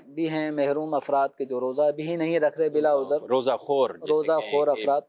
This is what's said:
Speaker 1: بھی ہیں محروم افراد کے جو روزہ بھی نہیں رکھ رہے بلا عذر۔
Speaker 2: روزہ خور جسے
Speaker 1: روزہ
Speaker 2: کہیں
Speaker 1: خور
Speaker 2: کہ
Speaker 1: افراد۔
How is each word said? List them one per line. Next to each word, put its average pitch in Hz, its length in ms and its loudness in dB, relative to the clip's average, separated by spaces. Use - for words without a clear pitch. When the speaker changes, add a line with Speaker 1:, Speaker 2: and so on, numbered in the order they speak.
Speaker 1:
بھی 156 220 -4
ہیں 156 220 -2
محروم 151 440 -2
افراد 139 340 0
کے 139 160 -8
جو 123 160 -4
روزہ 131 360 0
بھی 160 200 -4
نہیں 165 240 0
رکھ 151 180 0
رہے 156 100 2
بلا 151 260 2
عذر۔ 139 260 0
Speaker 2:
روزہ 123 400 0
خور 135 300 2
جسے 82 180 -12
Speaker 1:
روزہ 151 240 2
Speaker 2:
کہیں 113 200 0
Speaker 1:
خور 147 140 2
Speaker 2:
کہ 135 140 0
Speaker 1:
افراد۔ 139 280 2